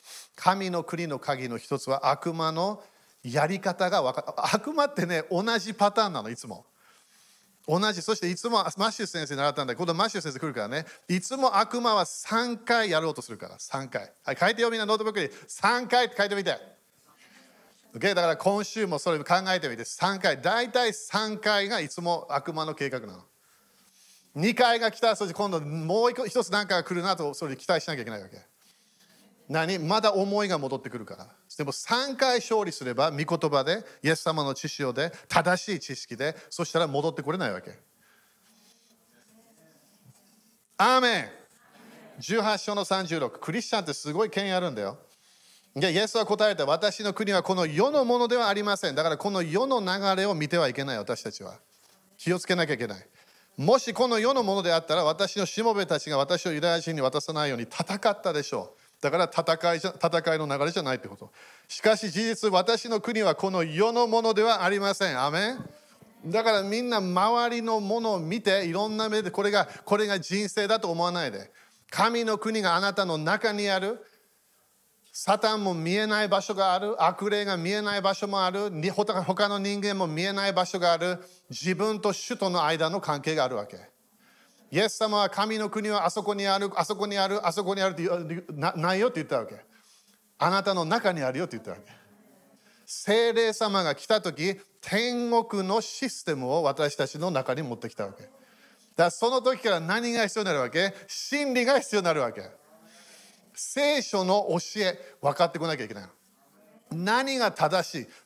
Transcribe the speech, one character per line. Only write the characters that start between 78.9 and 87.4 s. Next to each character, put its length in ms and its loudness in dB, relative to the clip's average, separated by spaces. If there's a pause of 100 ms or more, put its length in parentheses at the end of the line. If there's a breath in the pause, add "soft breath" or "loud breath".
他 240 0
の 120 -2
人 200 -2
間 160 -2
も 120 -2
見 160 -4
え 100 -2
な 140 -2
い 60 0
場 120 2
所 140 -6
が 140 4
あ 40 2
る。 220 -2 (300 loud breath)
自 260 -2
分 260 -2
と 120 2
主 220 -6
と 140 0
の 140 2
間 260 2
の 100 -2
関 220 -2
係 140 -2
が 80 2
あ 60 0
る 60 -4
わ 120 -6
け。 120 -16 (880 soft breath)
イ 100 0
エ 100 2
ス 80 -6
様 220 2
は 100 4
神 280 0
の 120 -2
国 180 -4
は 180 0
あ 40 2
そ 120 -2
こ 140 -2
に 100 -4
あ 140 2
る、 180 -2
あ 60 2
そ 140 -2
こ 100 -2
に 100 -2
あ 80 4
る、 220 0